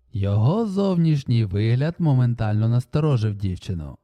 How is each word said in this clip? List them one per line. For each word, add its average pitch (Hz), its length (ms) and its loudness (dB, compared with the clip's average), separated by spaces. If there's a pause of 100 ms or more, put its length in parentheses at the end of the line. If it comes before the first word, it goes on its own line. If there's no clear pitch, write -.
(120)
Його 110 540 0
зовнішній 165 800 0
вигляд 113 540 0
моментально 117 720 0
насторожив 120 680 0
дівчину. 90 680 -6